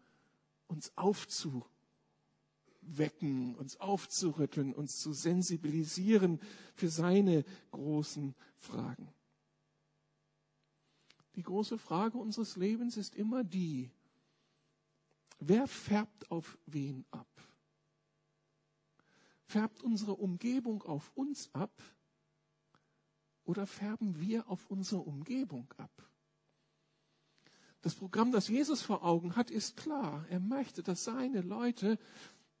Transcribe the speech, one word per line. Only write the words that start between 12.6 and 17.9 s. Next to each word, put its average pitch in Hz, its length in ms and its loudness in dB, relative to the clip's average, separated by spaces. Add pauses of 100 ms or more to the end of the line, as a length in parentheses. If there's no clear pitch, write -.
ist 202 180 -8
immer 226 300 0
die: 160 480 -2 (1500)
Wer 214 300 4
färbt - 640 -2
auf 165 340 -6
wen 139 460 -6
ab? 113 160 -14 (2250)